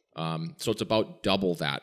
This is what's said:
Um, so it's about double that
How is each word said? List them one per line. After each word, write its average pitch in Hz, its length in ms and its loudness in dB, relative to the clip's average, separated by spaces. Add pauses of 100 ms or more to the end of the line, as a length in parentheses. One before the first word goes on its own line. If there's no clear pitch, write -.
(160)
Um, 82 420 -4
so - 120 -2
it's 110 120 -4
about 110 400 0
double 95 340 2
that 73 260 -2